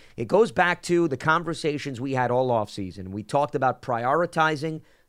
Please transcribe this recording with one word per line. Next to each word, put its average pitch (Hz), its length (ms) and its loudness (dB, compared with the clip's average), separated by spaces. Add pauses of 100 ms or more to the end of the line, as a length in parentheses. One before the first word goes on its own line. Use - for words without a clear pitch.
(160)
it 117 140 -4
goes 202 240 4
back 175 300 2
to 170 260 2
the 131 80 -4
conversations 156 840 -2
we 135 140 -4
had 123 180 2
all 127 180 2
offseason. 101 600 -4
We 101 140 -8
talked 143 320 0
about 131 260 0
prioritizing 156 1000 0 (280)